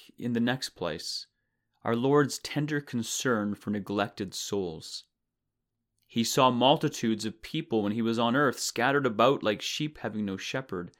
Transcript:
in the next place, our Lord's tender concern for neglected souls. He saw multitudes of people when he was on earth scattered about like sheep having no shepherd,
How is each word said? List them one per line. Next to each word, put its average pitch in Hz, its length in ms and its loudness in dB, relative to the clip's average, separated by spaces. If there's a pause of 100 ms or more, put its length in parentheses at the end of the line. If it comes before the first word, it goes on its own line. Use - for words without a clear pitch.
(180)
in 120 160 -4
the 117 60 0
next 123 300 0
place, - 560 -8 (580)
our 113 120 0
Lord's 135 420 4
tender 151 420 -2
concern 113 760 -2
for - 160 -6
neglected 101 640 -4
souls. 87 720 -6 (1000)
He 117 180 0
saw 127 280 4
multitudes 120 760 2
of - 160 -8
people 151 400 -2
when 104 120 0
he 117 100 0
was 113 160 2
on 120 160 2
earth 139 240 2
scattered 135 480 2
about 117 340 4
like 107 220 0
sheep - 360 -6
having 107 260 -4
no 95 120 -4
shepherd, - 640 -8